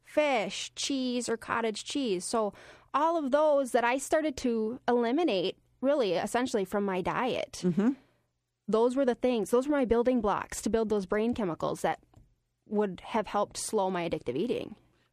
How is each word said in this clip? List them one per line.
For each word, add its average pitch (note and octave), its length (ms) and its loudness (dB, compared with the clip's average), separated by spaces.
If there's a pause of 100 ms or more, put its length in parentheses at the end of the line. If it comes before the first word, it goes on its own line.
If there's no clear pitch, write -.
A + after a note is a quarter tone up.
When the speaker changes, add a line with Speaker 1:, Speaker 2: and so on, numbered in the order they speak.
Speaker 1:
fish, C4 680 -2
cheese, B3+ 540 -2
or A3+ 80 -2
cottage A3+ 480 -4
cheese. A3 400 -2
So G#3+ 280 -2 (400)
all D#4+ 240 2
of C#4+ 140 -2
those C#4+ 400 4
that A#3 140 2
I B3 140 2
started D#4 400 0
to A#3 500 -2
eliminate A#3+ 680 2 (240)
really B3+ 340 2
essentially A3+ 520 0
from G3+ 180 -2
my F#3 160 -2
diet. F3+ 640 -4
Speaker 2:
Mm-hmm. F#3+ 260 2 (760)
Speaker 1:
Those A#3 280 2
were C#4 100 2
the A#3+ 80 4
things, A#3 360 0
those B3+ 160 4
were D4 100 2
my C#4 100 2
building A#3+ 340 4
blocks G3 420 -2
to A#3 80 -2
build A3 200 0
those G#3 160 0
brain G#3+ 260 0
chemicals F3 500 -4
that - 180 -2 (680)
would G#3 380 -2
have A3 200 -2
helped G#3 300 -2
slow G3 340 -2
my F3 180 -2
addictive D#3 280 -4
eating. - 400 -4 (360)